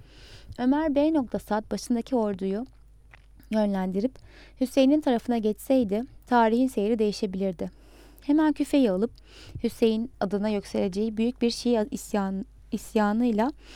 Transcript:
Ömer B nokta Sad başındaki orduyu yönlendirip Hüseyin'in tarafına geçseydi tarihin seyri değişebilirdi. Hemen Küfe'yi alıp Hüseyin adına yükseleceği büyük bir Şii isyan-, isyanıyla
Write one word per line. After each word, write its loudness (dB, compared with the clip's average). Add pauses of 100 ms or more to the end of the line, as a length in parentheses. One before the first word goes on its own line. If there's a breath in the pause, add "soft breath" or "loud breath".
(580 loud breath)
Ömer 2
B 2
nokta -2
Sad -4
başındaki -4
orduyu -2 (840)
yönlendirip -2 (420 soft breath)
Hüseyin'in 4
tarafına 0
geçseydi 0 (220)
tarihin 4
seyri 0
değişebilirdi. -2 (500 soft breath)
Hemen 2
Küfe'yi 2
alıp 0 (520 loud breath)
Hüseyin 0 (100)
adına -2
yükseleceği -2
büyük -2
bir 2
Şii 0
isyan-, -4 (280)
isyanıyla 0 (240 loud breath)